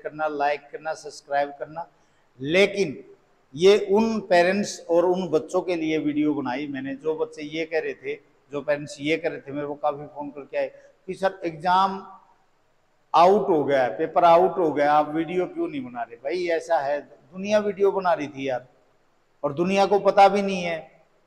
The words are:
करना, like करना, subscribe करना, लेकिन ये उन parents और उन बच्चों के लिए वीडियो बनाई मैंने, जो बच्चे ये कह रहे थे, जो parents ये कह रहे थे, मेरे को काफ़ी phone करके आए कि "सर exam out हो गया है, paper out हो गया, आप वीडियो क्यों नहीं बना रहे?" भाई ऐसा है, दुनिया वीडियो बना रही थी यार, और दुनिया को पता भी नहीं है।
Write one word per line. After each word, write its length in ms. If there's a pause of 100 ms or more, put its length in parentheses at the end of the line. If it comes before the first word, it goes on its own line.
करना, 260
like 320 (120)
करना, 220
subscribe 640
करना, 280 (540)
लेकिन 560 (580)
ये 220 (160)
उन 280
parents 600 (100)
और 140
उन 240
बच्चों 340
के 140
लिए 220
वीडियो 360
बनाई 320
मैंने, 280
जो 200
बच्चे 280
ये 220
कह 160
रहे 140
थे, 200 (380)
जो 80
parents 400
ये 160
कह 120
रहे 120
थे, 120
मेरे 140
को 80
काफ़ी 320
phone 240
करके 280
आए 80 (420)
कि 60
"सर 300
exam 560 (1120)
out 340
हो 160
गया 180
है, 160
paper 260
out 340
हो 140
गया, 200
आप 220
वीडियो 320
क्यों 220
नहीं 160
बना 180
रहे?" 140
भाई 360
ऐसा 280
है, 200
दुनिया 600
वीडियो 320
बना 200
रही 160
थी 200
यार, 180 (800)
और 80
दुनिया 340
को 140
पता 280
भी 140
नहीं 200
है। 300 (340)